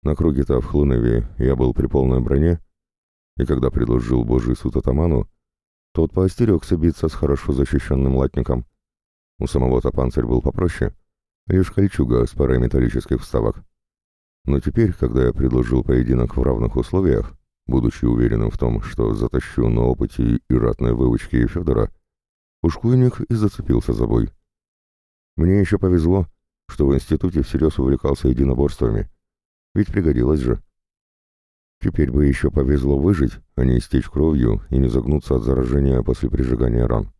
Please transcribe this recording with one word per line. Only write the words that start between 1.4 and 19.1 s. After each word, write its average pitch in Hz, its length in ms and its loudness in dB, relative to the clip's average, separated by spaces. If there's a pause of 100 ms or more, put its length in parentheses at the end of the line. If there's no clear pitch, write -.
был 62 180 0
при 65 140 0
полной 64 320 2
броне, 76 400 2 (760)
и 67 80 0
когда 64 260 0
предложил 60 540 0
божий 60 300 0
суд - 220 -4
атаману, 67 520 0 (640)
тот 80 200 0
поостерегся 92 640 0
биться 80 320 0
с - 60 -4
хорошо 71 380 -2
защищенным 67 640 0
латником. 64 500 -2 (720)
У - 80 -4
самого-то 64 440 0
панцирь 62 340 -2
был 60 180 0
попроще, - 520 -2 (540)
лишь 92 220 2
кольчуга 60 560 0
с - 40 -8
парой 64 280 0
металлических 60 600 0
вставок. - 420 -4 (840)
Но 69 160 0
теперь, - 320 0
когда 62 340 0
я 60 60 0
предложил 62 520 0
поединок 62 520 0
в 64 60 0
равных 58 340 0
условиях, 71 640 0 (300)
будучи 58 380 0
уверенным 55 440 2
в - 80 -8
том, 57 240 -2
что 55 320 -2